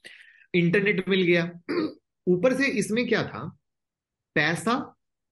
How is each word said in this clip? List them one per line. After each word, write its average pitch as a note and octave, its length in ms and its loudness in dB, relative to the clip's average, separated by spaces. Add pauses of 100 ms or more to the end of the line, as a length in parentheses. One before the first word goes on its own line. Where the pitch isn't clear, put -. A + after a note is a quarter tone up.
(540)
Internet F#3 540 2
मिल F#3+ 140 2
गया। E3+ 300 2 (180)
<clears throat> - 580 -6
ऊपर F3+ 260 2
से C4+ 120 0
इसमें G#3+ 420 -2
क्या G3 140 0
था, A#2+ 360 -10 (760)
पैसा E3 600 -2 (380)